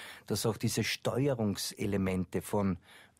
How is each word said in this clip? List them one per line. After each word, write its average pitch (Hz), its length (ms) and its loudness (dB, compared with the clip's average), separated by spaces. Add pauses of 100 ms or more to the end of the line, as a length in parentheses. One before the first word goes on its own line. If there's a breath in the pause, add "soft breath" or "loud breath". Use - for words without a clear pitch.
(260 loud breath)
dass 110 220 0
auch 107 100 0
diese 113 260 0
Steuerungselemente 98 1600 0
von 98 360 2 (420 loud breath)